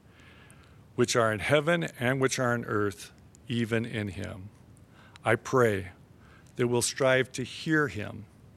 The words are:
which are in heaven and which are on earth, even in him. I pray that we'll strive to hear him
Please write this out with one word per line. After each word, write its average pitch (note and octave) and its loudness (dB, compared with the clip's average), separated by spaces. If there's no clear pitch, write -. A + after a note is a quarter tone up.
which B2 2
are A2+ 4
in G#2 -4
heaven D3+ 0
and C3 0
which C3 0
are A#2+ 2
on A#2+ -2
earth, G#2 -4
even A#2 0
in G#2+ -6
him. F#2 -10
I A2+ 4
pray G#2+ 2
that B2 0
we'll A#2+ 2
strive C3 2
to B2+ -6
hear D3+ 0
him G2+ -8